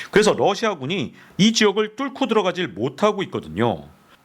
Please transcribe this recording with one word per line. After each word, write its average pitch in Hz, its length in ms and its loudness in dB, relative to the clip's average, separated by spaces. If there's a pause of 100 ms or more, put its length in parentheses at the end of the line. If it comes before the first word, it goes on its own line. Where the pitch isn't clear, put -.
(100)
그래서 208 220 4
러시아군이 170 840 -2 (240)
이 214 140 4
지역을 214 420 2
뚫고 - 320 -4
들어가질 185 400 0
못하고 151 580 -2
있거든요. 85 640 -4 (360)